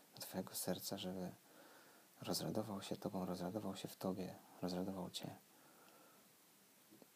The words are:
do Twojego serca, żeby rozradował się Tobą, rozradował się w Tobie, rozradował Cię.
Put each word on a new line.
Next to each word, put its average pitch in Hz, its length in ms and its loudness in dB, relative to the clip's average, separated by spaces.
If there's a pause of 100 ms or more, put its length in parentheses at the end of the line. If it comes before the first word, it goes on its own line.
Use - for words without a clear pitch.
(180)
do - 40 -8
Twojego - 340 -2
serca, - 420 2
żeby 185 340 0 (920)
rozradował 98 600 2
się - 160 0
Tobą, 95 280 2
rozradował 92 500 2
się - 120 -2
w - 80 -8
Tobie, 92 400 2 (260)
rozradował 92 480 2
Cię. - 260 -2 (1800)